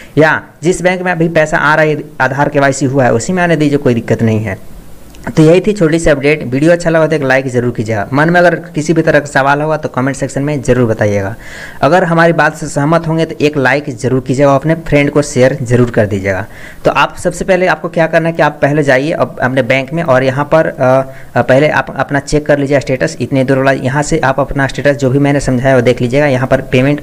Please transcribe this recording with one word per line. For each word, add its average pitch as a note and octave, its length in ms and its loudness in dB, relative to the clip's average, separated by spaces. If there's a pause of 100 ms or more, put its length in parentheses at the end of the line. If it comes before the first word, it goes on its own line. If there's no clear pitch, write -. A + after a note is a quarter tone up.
(180)
या D3 240 4 (220)
जिस F3+ 180 0
बैंक F3+ 200 0
में F3+ 100 -2
अभी E3+ 180 0
पैसा D#3+ 280 0
आ D3 180 2
रहा D#3 100 2
है D3+ 180 -2 (180)
आधार C3+ 280 0
केवाईसी C#3 360 0
हुआ C3+ 180 2
है A#2+ 100 4
उसी A#2 200 -2
में F3+ 100 0
आने E3+ 120 2
दीजिए, D3 220 0
कोई C3 160 2
दिक्कत - 300 -2
नहीं A2 160 2
है। G2+ 400 -10 (580)
तो D#3+ 60 6
यही E3+ 180 6
थी G3+ 120 0
छोटी E3 260 0
सी E3 100 2
अपडेट। D3 340 0
वीडियो C#3 280 2
अच्छा E3+ 180 0
लगा D#3+ 180 2
तो D#3 80 0
एक C#3+ 80 -2
like C3+ 240 2
ज़रूर A#2+ 240 -2
कीजिएगा। A2 420 -4
मन D3+ 160 2
में F3 100 4
अगर E3+ 160 4
किसी - 380 -4
भी D#3+ 80 0
तरह D3+ 180 2
का C#3+ 60 -6
सवाल C#3+ 360 0
होगा D#3 160 -2
तो D3+ 120 -6
comment C3 280 -4
section C#3 240 -4
में C#3+ 200 -4
ज़रूर B2 280 2
बताइएगा। G#2 460 -2 (460)
अगर F3 220 4
हमारी E3 300 2
बात D3+ 220 0
से D3+ 120 -10
सहमत D#3+ 400 0
होंगे D#3+ 180 0
तो - 160 -8
एक D3 160 0
like C#3 320 0
ज़रूर B2+ 380 -2
कीजिएगा, C#3 280 2
अपने D#3 200 0
friend C#3+ 360 0
को D3 100 2
share C3+ 400 2
ज़रूर A#2+ 280 2
कर - 160 0
दीजिएगा। G2 400 -4 (400)
तो D#3 60 2
आप D3+ 260 0
सबसे F3 280 -4
पहले F#3 220 2
आपको E3+ 220 -2
क्या E3 180 0
करना E3 220 0
है E3 60 -4
कि E3 60 0
आप D3+ 200 0
पहले D3 220 2
जाइए C3+ 280 2
अप-, - 280 -4
अपने C3 220 0
bank C3 320 -2
में E3 100 -2
और C3 200 2
यहाँ C3+ 220 0
पर, D#3+ 220 2
अ, C3 460 0 (260)
अ, - 20 2
पहले C3+ 280 2
आप C#3+ 280 -4
अपना C3+ 220 -2
check D3 260 -2
कर C#3+ 140 2
लीजिए C#3 200 0
status, B2+ 420 -4
इतने C3 220 0
दूर C3 140 0
वाला, C3+ 140 2
यहाँ C3+ 320 -2
से D#3+ 160 -2
आप C3+ 200 0
अपना C3+ 280 -2
status C#3+ 280 0
जो C3 140 0
भी C3+ 100 2
मैंने C#3+ 200 2
समझाया C3 360 0
वो B2 60 4
देख A#2 200 2
लीजिएगा। B2+ 240 0
यहाँ B2+ 220 0
पर C3 140 0
payment C#3 420 0